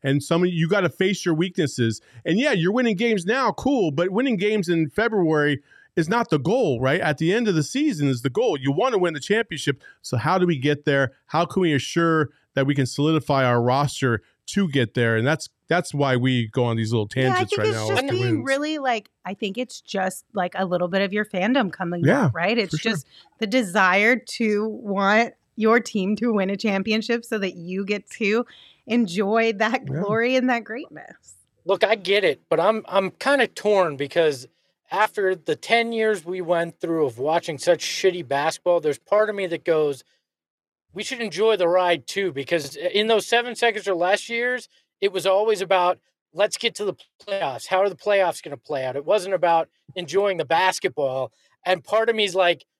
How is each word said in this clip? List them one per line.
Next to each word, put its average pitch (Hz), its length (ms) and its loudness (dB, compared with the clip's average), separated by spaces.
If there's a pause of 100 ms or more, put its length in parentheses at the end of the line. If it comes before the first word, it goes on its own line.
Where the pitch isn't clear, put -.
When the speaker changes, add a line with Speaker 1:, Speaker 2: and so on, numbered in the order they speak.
Speaker 1:
and 131 220 0
some, 170 200 2
you 170 240 2
gotta 185 220 2
face 190 340 0
your 170 120 2
weaknesses. 151 640 0 (240)
And 175 140 2
yeah, 285 120 2
you're 180 200 2
winning 233 240 2
games 202 320 0
now, 240 240 0
cool, 226 400 0
but 170 180 0
winning 233 280 0
games 202 300 0
in 165 220 0
February 160 720 0 (340)
is 160 140 0
not 233 220 0
the 151 80 2
goal, 156 420 0
right? 135 180 2
At 151 200 -2
the 160 120 2
end 226 160 2
of 202 60 2
the 160 80 2
season 190 460 0
is 123 160 -2
the 139 80 -2
goal. 208 280 0
You 131 120 -2
wanna 220 260 0
win 175 160 0
the 147 60 -8
championship. 156 640 -2 (180)
So - 160 -6
how 165 220 0
do 180 80 4
we 170 100 2
get 143 260 -2
there? 139 280 2 (160)
How 165 180 0
can 185 160 -4
we 165 120 2
assure 160 580 0 (240)
that 135 100 2
we 143 80 0
can 135 140 0
solidify 143 580 0
our 120 160 2
roster 127 640 0 (240)
to 202 200 0
get 135 280 0
there? 117 200 2
And 110 120 0
that's, 160 220 -2 (180)
that's 175 260 0
why 139 220 0
we 123 320 0
go 123 160 -2
on 117 120 0
these 110 160 -2
little 110 240 0
Speaker 2:
Yeah, 131 180 2
I 370 120 0
Speaker 1:
tangents 381 60 -8
Speaker 2:
think 415 80 -2
Speaker 1:
right - 80 0
Speaker 2:
it's 427 100 0
Speaker 1:
now - 120 -4
Speaker 2:
just 392 120 0
Speaker 1:
with 277 100 -4
the 359 80 0
Speaker 2:
being 370 180 0
Speaker 1:
wins. 254 100 -6
Speaker 2:
really, 294 320 -2
like, 247 320 -4 (140)
I 196 100 -8
think 196 240 -8
it's 247 200 -10
just, 185 540 -6
like, 180 240 -2
a 185 80 -2
little 180 220 -2
bit 190 160 0
of 190 100 -4
your 208 120 -2
fandom 208 460 0
coming 175 320 -4
Speaker 1:
Yeah, 226 220 4
Speaker 2:
out, 127 80 2
right? 185 240 -2
It's 202 140 -2
Speaker 1:
for 156 60 -4
sure. - 160 -2
Speaker 2:
just 147 120 -6 (320)
the 226 80 -2
desire 202 680 2
to 214 520 -2
want 214 680 0 (240)
your 220 200 4
team 208 360 -2
to 233 160 -2
win 196 200 0
a 202 40 -2
championship 220 680 -2
so 220 140 -4
that 190 160 -4
you 180 280 -8
get 202 280 -6
to 226 340 0 (400)
enjoy 220 680 0
that 220 340 -2
Speaker 1:
Yeah. 135 140 -4
Speaker 2:
glory 226 340 0
and 254 160 2
that 233 120 -2
greatness. - 680 -16 (320)
Speaker 3:
Look, 185 180 2
I 208 120 4
get 196 280 0
it, 156 240 0
but 160 120 0
I'm, 208 280 2
I'm 190 220 0
kinda 269 380 0
torn 185 500 0
because 143 500 0 (440)
after 196 440 0
the 160 200 -4
ten 233 380 0
years 214 300 0
we 180 180 -8
went 170 380 -2
through 160 280 0
of 113 100 -6
watching 156 400 -2
such 170 260 2
shitty 175 440 -2
basketball, 156 540 0
there's 147 180 -2
part 214 320 0
of 208 40 -8
me 196 120 -4
that 165 180 -6
goes, 151 380 0 (880)
"We 202 100 -10
should 247 180 -8
enjoy 208 360 0
the 180 100 2
ride 175 400 2
too," 196 240 -4
because 139 440 -4
in 214 320 -2
those 220 200 2
seven 240 280 0
seconds 214 320 0
or 196 80 0
less 180 340 0
years, 240 400 -4 (320)
it 202 100 0
was 180 140 -4
always 202 360 2
about, 180 380 2 (340)
"Let's 180 240 0
get 233 180 -4
to 208 100 -6
the 180 100 -4 (260)
playoffs. 170 460 -6
How 190 140 2
are 202 80 2
the 180 60 -6
playoffs 196 460 0
gonna 143 160 -12
play 135 280 -6
out?" 127 100 -6
It 139 100 -6
wasn't 190 300 0
about 165 340 2 (260)
enjoying 185 420 -2
the 160 80 -2
basketball. 151 840 0 (340)
And 180 180 0
part 220 260 0
of 226 60 0
me 220 80 0
is 185 120 -2
like 175 300 2 (140)